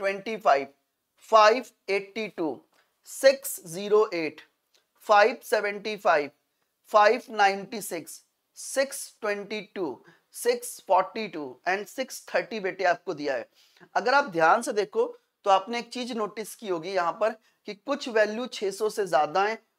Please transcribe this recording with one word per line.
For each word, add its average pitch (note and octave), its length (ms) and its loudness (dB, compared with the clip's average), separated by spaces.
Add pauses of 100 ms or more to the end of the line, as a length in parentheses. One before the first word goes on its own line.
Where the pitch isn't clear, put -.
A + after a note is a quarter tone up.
ट्वेंटी G3 360 -4
फ़ाइव, C#3+ 300 2 (640)
फ़ाइव A3 340 8 (240)
एटी G3+ 400 -4
टू, E3+ 200 -4 (600)
सिक्स - 580 -2
ज़ीरो G3+ 380 0 (100)
एट, D#3+ 260 -6 (680)
फ़ाइव A3 380 4
सेवेंटी G#3 520 -4
फ़ाइव, D#3+ 340 0 (600)
फ़ाइव A3 380 6
नाइंटी G3+ 520 0
सिक्स, - 380 -12 (380)
सिक्स - 420 -4 (200)
ट्वेंटी G3+ 400 -6 (140)
टू, F3+ 140 -4 (480)
सिक्स - 520 -4
फ़ोर्टी F#3+ 400 2
टू D#3 160 -10 (240)
and G3 180 -2
सिक्स - 420 -10
थर्टी F3+ 320 -4
बेटे F#3 240 -4
आपको F3+ 300 0
दिया C#3+ 200 -4
है। A2+ 140 -8 (460)
अगर G3+ 200 2
आप C#4 160 2
ध्यान E3+ 320 4
से B3+ 100 -6
देखो G#3 340 -2 (400)
तो G3+ 40 2
आपने G3 280 2
एक A#3 100 -10
चीज B3 240 -10
नोटिस G#3+ 420 -8
की A3 140 -14
होगी F3 220 -4
यहाँ F3 220 0
पर G3+ 180 0 (380)
कि G#3+ 80 -10
कुछ C#4 320 -6
वैल्यू G#3+ 400 0
छह - 220 -6
सौ G#3+ 200 -4
से G3+ 160 -4
ज्यादा D#3+ 380 2
है A3 140 -2 (200)